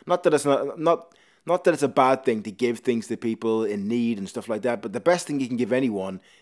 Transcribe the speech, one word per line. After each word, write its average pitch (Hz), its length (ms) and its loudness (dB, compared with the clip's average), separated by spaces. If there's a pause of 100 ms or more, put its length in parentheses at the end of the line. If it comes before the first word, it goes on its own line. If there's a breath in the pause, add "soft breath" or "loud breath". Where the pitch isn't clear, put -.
Not 180 160 0
that 160 120 4
it's 139 120 2
not, 135 320 0
not, 165 360 0 (300 soft breath)
not 180 200 0
that 170 100 6
it's 143 80 -2
a 139 60 2
bad 131 360 4
thing 113 200 0
to 110 60 -8
give 117 280 -2
things 117 300 -2
to 110 80 -4
people 113 480 -2
in 104 240 -4
need 117 300 0
and 98 100 -8
stuff 110 200 -10
like 107 140 -4
that, 120 180 -2
but 104 120 -10
the 120 80 -6
best 175 260 2
thing 147 120 -4
you 131 100 -2
can 120 100 -4
give 113 140 0
anyone 98 480 -2 (220 soft breath)